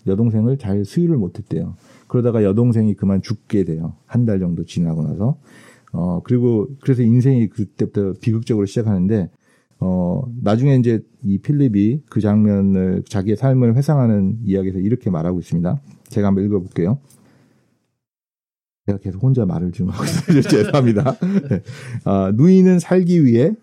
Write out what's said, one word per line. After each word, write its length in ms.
여동생을 500
잘 280
수유를 320
못했대요. 580
그러다가 360
여동생이 500
그만 280
죽게 440
돼요. 300
한 200
달 140
정도 240
지나고 400
나서. 340
어, 320
그리고 440
그래서 200
인생이 480
그때부터 720
비극적으로 460
시작하는데, 640
어, 440
나중에 320
이제 260
이 160
필립이 680
그 120
장면을, 880
자기의 280
삶을 380
회상하는 680
이야기에서 340
이렇게 320
말하고 300
있습니다. 420
제가 180
한번 180
읽어볼게요. 540
제가 120
계속 220
혼자 240
말을 260
지금 180
하고 140
있어요. 380
<laughs> 80
죄송합니다. 640
네. 120
아, 300
"누이는 440
살기 460
위해, 380